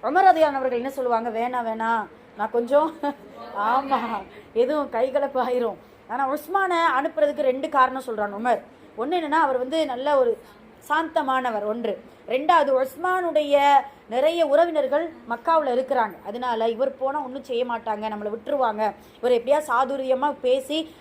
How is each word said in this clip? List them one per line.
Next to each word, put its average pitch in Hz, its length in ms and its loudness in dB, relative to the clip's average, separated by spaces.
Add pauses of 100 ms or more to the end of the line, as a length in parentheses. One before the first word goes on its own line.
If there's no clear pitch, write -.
உமர் 320 220 4
ரலியல்லாஹு 320 240 6
அன்ஹு 277 100 -4
அவர்கள் 254 180 -2
என்ன 254 120 -4
சொல்லுவாங்க? 240 400 -2
"வேணாம், 233 360 -4
வேணாம், 226 400 -2 (320)
நான் 208 140 -4
கொஞ்சம் 277 500 2
<laughs> 190 140 -4 (420)
ஆமா, 254 420 0 (540)
எதுவும் 262 380 0
கைகலப்பாயிரும்." 254 840 -2 (300)
ஆனா 262 220 -4
உஸ்மானை 349 500 -2 (200)
அனுப்புறதுக்கு 294 420 -2
ரெண்டு 269 280 0
காரணம் 262 380 2
சொல்றான் 208 340 -4
உமர். 240 200 0 (360)
ஒண்ணு 285 180 -4
என்னன்னா, 311 300 0
அவர் 262 120 0
வந்து 269 280 -2
நல்ல 269 340 0
ஒரு 233 180 2 (520)
சாந்தமானவர், 262 760 -2
ஒன்று. 214 360 -4 (260)
ரெண்டாவது, 285 440 4
உஸ்மானுடைய 285 1000 4 (360)
நிறைய 311 360 2
உறவினர்கள் 302 680 2 (160)
மக்காவுல 277 460 0
இருக்கிறாங்க, 247 380 0 (120)
அதனால 233 440 -2
இவர் 262 280 -2
போனா 277 260 -4
ஒண்ணும் 254 200 -10
செய்ய 247 220 -4
மாட்டாங்க, 220 480 -6
நம்மளை 208 200 -6
விட்டுருவாங்க, 220 600 -2 (280)
இவர் 247 100 0
எப்படியா 247 360 2
சாதுரியமா 262 720 0
பேசி 277 600 -2